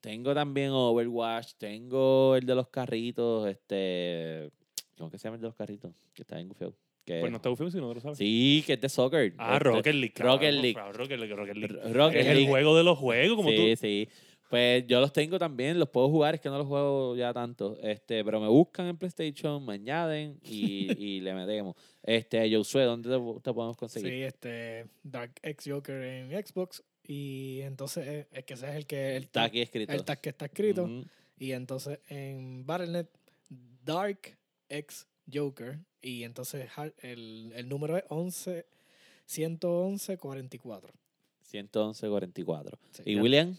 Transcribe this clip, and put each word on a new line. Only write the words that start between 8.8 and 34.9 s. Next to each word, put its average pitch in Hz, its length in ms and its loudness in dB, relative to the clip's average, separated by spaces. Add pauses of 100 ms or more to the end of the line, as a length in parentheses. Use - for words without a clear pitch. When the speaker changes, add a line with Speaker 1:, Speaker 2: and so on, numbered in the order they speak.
Speaker 1:
de 139 80 -2
soccer. 131 500 2
Speaker 2:
Ah, 117 180 0
Speaker 1:
Este, 143 120 4
Speaker 2:
Rocket 120 260 4
League, 127 240 -2
Speaker 1:
Rocket 127 220 6 (100)
Speaker 2:
cabrón, 143 120 2
Speaker 1:
League. 104 300 -2
Speaker 2:
Rocket 127 260 -6
League, 110 160 -6
Rocket 101 220 -6
League. 104 280 -6
Speaker 1:
R-, 113 80 -4
Rocket 143 280 6
Speaker 2:
Es 127 80 6
el 147 80 8
Speaker 1:
League. 139 140 8
Speaker 2:
juego 151 260 8
de 165 80 10
los 170 140 6
juegos, 135 380 4
como 180 140 2
Speaker 1:
Sí, 110 60 6
Speaker 2:
tú. 110 200 6
Speaker 1:
sí. 104 320 -2 (420)
Pues 123 380 4
yo 123 120 6
los 139 120 4
tengo 160 260 0
también, 151 400 0
los 151 100 2
puedo 131 200 4
jugar, 156 260 4
es 156 60 -8
que - 80 -6
no 139 100 -4
los 143 80 -2
juego 139 500 0
ya 120 160 -2
tanto. 120 500 -6
Este, 107 420 -2
pero 107 160 0
me 107 80 0
buscan 170 400 6
en 175 100 -6
PlayStation, 151 680 -6
me 110 100 -8
añaden 151 680 -4
y, 98 500 -4
<laughs> - 60 -4 (180)
y 95 40 -6
le 92 140 -4
metemos. 95 420 -6 (260)
Este, 113 520 0
Josué, 110 280 2
¿dónde 120 260 0
te, 131 80 2 (260)
te 131 120 -6
podemos 117 220 -4
conseguir? 113 340 -8
Speaker 3:
Sí, 127 120 -6
este, 117 640 -10 (180)
Dark 123 280 -12 (100)
X 151 300 -10
Joker 139 300 -8
en 131 280 -12 (160)
Xbox. - 360 -8 (240)
Y 135 560 -8
entonces, 139 440 -8
eh, 147 260 -10
es 135 120 -14
que 139 100 -14
ese 127 160 -12
es 143 60 -8
el 147 100 -10
que, 135 300 -4
el 135 80 -6
Speaker 1:
Está - 180 -2
Speaker 3:
tag, 117 80 2
Speaker 1:
aquí 117 120 -2
escrito. 117 300 -4
Speaker 3:
el - 120 -4
tag 147 160 -6
que - 100 -8
está 147 160 -12
escrito. 196 380 0
Speaker 1:
Ujú. 127 200 -8 (340)
Speaker 3:
Y 131 140 -8
entonces 131 560 -8
en 131 580 -12
Battle 170 220 -4
net, 170 180 -4 (800)
Dark 190 340 -2 (500)
X - 380 -12 (260)